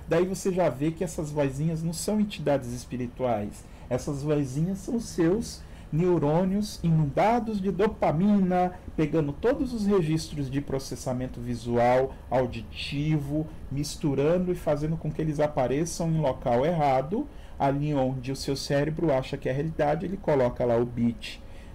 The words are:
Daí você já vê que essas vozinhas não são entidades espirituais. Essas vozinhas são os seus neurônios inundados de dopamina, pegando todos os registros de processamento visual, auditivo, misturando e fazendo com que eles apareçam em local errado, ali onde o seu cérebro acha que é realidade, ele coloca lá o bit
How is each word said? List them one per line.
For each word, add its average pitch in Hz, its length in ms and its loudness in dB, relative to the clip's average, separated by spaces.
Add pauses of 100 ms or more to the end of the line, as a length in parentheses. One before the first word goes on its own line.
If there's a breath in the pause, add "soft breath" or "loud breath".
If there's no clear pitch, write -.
Daí 165 180 4
você 190 260 -2
já 175 160 2
vê 139 220 0
que 165 140 -4
essas 165 260 -6
vozinhas 151 540 0
não 170 80 0
são 208 280 0
entidades 143 520 0
espirituais. 120 920 -4 (240 loud breath)
Essas 143 360 -2
vozinhas 151 540 0
são - 180 -4
os 226 80 -2
seus 185 580 0 (280 loud breath)
neurônios 180 920 2
inundados 180 760 2
de 190 140 0
dopamina, 180 1040 2 (200 loud breath)
pegando 151 380 2
todos 254 400 0
os 214 140 0
registros 160 640 2
de 139 100 -2
processamento 127 800 -4
visual, 120 720 2 (180 loud breath)
auditivo, 143 1160 -2 (260 loud breath)
misturando 151 800 0
e - 20 0
fazendo 156 440 -2
com 156 120 -4
que - 120 -4
eles 156 180 -2
apareçam 151 720 0
em 160 100 2
local 127 460 2
errado, 156 600 2 (320 loud breath)
ali 143 360 2
onde 131 360 0
o 135 60 -4
seu 139 180 -4
cérebro 151 560 0
acha 135 280 0
que - 100 -4
é 131 40 0
realidade, 156 520 0
ele 185 140 -6
coloca 127 440 2
lá 120 140 4
o 120 80 4
bit 117 580 -2 (320 loud breath)